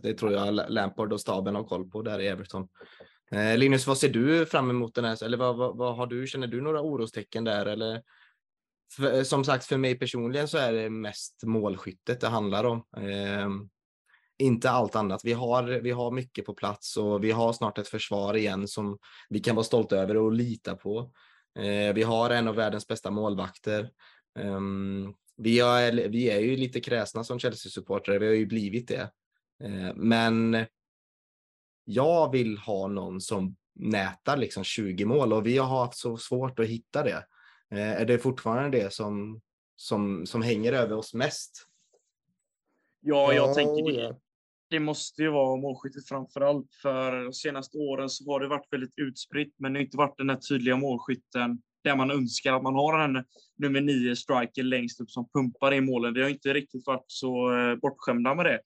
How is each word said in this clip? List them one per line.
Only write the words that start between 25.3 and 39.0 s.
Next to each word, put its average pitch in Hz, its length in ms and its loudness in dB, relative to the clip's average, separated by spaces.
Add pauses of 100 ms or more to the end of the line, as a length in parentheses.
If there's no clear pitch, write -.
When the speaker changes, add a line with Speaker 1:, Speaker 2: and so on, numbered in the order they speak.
Speaker 1:
vi 117 240 4
är, 120 480 4
vi 117 220 0
är 104 100 2
ju 127 160 2
lite 127 240 -4
kräsna 113 440 -4
som 123 140 -6
Chelsea-supportrar. 101 800 -2
Vi 104 80 2
har 110 80 6
ju 110 120 4
blivit 110 420 -4
det. - 220 -6 (540)
Eh, 95 300 -6
men 113 720 2 (1160)
jag 147 480 2
vill 113 260 0
ha 98 300 -4
någon 92 320 -4
som 95 360 -4 (180)
nätar 104 600 -2
liksom 101 280 -4
tjugo 98 400 -2
mål 123 280 4
och 110 140 2
vi 123 120 4
har 131 260 2
haft - 140 -6
så 117 180 -6
svårt 127 420 -4
att 113 80 2
hitta 117 360 -4
det. 85 240 -2 (460)
Eh, 104 280 -2
är 113 40 2
det 120 140 4
fortfarande 127 600 0
det 98 140 0
som, 104 480 -6 (360)